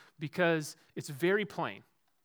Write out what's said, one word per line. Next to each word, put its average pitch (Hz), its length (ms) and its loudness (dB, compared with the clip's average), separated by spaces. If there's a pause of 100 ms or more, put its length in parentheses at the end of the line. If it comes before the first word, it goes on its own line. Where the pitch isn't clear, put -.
(180)
because 160 580 0 (180)
it's - 140 -8
very 185 380 2
plain. 113 360 -6 (420)